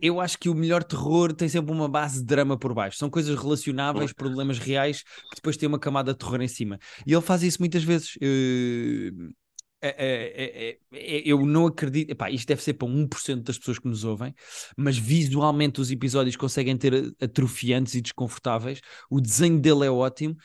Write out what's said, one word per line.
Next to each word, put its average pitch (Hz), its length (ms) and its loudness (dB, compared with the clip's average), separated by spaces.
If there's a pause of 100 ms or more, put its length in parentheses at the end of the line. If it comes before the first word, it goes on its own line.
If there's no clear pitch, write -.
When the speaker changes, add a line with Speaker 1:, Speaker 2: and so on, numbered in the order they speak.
Speaker 1:
eu 175 200 2
acho 180 180 -2
que 175 100 -2
o 170 60 2
melhor 165 300 2
terror 160 480 2
tem 160 160 -2
sempre 156 240 -2
uma 156 160 -2
base 139 320 -2
de 123 60 -6
drama 139 300 4
por 123 180 -4
baixo. 101 220 -4
São 147 140 -4
coisas 147 260 -2
relacionáveis, 143 760 -2
Speaker 2:
Hum. - 40 -16
Speaker 1:
problemas 135 440 -2
reais, 139 420 0
que - 340 -20
depois 156 200 -2
têm 151 120 0
uma 147 100 0
camada 139 340 -2
de 135 60 -6
terror 123 220 -4
em 127 80 -2
cima. 104 300 -6 (260)
E 143 80 0
ele 165 100 4
faz 175 200 2
isso 180 180 2
muitas 175 220 2
vezes. 160 380 0
Eh, 123 880 0 (680)
é, 143 100 -4
é, 127 540 -4
é, 117 260 -8
é, - 480 -8
é, 156 60 -8
eu 143 220 6
não 156 180 6
acredito, 156 460 0
epá, 113 220 -4
isto 120 160 -4
deve 139 120 2
ser 143 140 -2
para 127 140 -4
um 143 180 0
por - 140 -6
cento 127 240 -4
das 123 120 -4
pessoas 120 220 -4
que - 80 -8
nos 110 160 -4
ouvem, 113 320 -4 (420)
mas 135 220 2
visualmente 147 800 2
os 127 120 -2
episódios 131 420 0
conseguem 135 420 0
ter 127 440 2
atrofiantes 123 720 0
e 123 60 -2
desconfortáveis. 120 800 -4 (280)
O 139 120 2
desenho 143 400 4
dele 143 260 6
é 135 40 4
ótimo 131 440 0 (100)